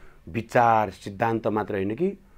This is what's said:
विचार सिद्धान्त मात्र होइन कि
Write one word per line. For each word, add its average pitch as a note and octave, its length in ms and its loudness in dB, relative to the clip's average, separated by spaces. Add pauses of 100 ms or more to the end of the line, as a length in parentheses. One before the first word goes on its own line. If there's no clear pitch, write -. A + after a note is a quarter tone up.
(280)
विचार A2+ 600 2
सिद्धान्त A2 560 -4
मात्र G#2 280 -2
होइन G2 200 -4
कि F#3+ 240 -4 (200)